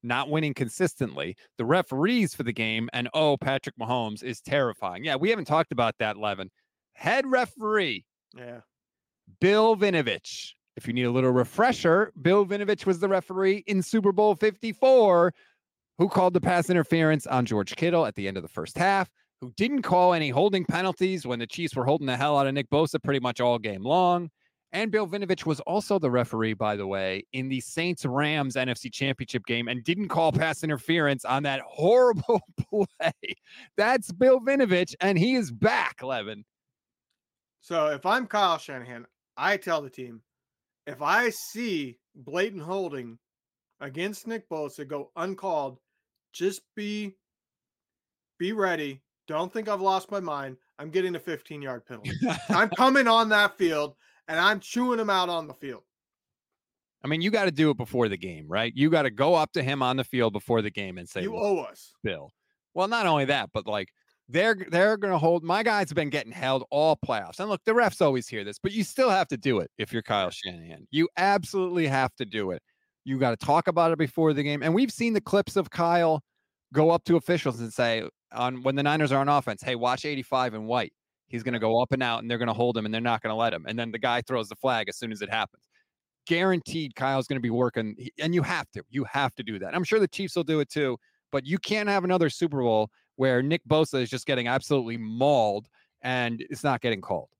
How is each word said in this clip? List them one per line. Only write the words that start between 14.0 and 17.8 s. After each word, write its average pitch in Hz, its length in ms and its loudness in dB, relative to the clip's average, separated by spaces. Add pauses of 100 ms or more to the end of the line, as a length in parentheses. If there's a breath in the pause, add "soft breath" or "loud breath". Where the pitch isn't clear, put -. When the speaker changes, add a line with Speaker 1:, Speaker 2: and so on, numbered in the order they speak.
Speaker 1:
Bowl 208 240 4
fifty-four, 214 1000 6 (640 soft breath)
who - 120 4
called 180 240 4
the 175 80 4
pass 175 280 2
interference 160 560 4
on 127 200 2
George 104 320 -2
Kittle 170 280 4